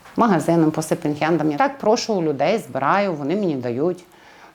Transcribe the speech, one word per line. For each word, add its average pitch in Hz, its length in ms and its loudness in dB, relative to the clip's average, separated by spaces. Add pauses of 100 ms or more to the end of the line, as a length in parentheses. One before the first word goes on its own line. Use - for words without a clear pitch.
(160)
магазинам, 170 540 4
по 156 100 -2
секонд-хендам. 156 720 0
Я 147 60 -4
так 277 220 0
прошу 220 360 0
у 185 80 0
людей, 156 360 0
збираю, 165 560 -2
вони 147 220 -4
мені 190 180 -2
дають, 127 500 -4 (500)